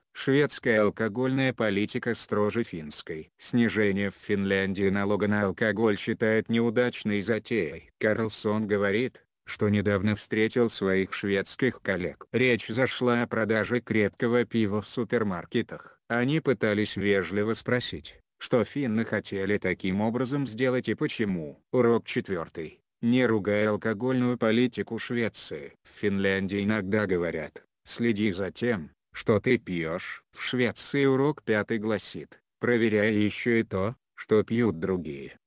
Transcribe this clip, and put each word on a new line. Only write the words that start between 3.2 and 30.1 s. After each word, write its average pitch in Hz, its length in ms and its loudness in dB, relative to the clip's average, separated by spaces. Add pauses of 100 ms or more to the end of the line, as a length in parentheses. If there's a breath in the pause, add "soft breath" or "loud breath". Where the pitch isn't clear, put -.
Снижение 101 720 2
в - 40 -10
Финляндии 98 760 0
налога 101 380 0
на 104 140 2
алкоголь 104 540 2
считает 110 540 0
неудачной 117 720 0
затеей. 107 760 -4
Карлсон 107 680 0
говорит, 101 560 0 (240)
что - 220 -2
недавно 101 480 2
встретил 110 520 0
своих 95 460 0
шведских 98 640 -2
коллег. 87 520 -6
Речь 120 360 2
зашла 120 540 0
о - 40 -2
продаже 110 540 0
крепкого 117 640 0
пива 107 380 0
в - 60 -12
супермаркетах. 110 1080 -4 (100)
Они 127 320 0
пытались 107 560 0
вежливо 101 580 0
спросить, - 640 -4 (220)
что 117 260 2
финны 117 400 -2
хотели 101 520 -2
таким 95 440 -2
образом 123 460 -2
сделать 123 420 -2
и 107 60 2
почему. 95 680 -4 (100)
Урок 117 320 4
четвёртый. 85 760 -6 (200)
Не 123 260 4
ругай 104 400 2
алкогольную 120 680 0
политику 117 640 0
Швеции. 101 760 -6 (120)
В - 140 -20
Финляндии 98 640 0
иногда 104 440 0
говорят: 85 580 -4 (200)
«Следи 110 460 0
за 92 220 -4
тем, 110 380 -2 (220)
что - 280 2
ты 123 180 2
пьёшь». 82 720 -6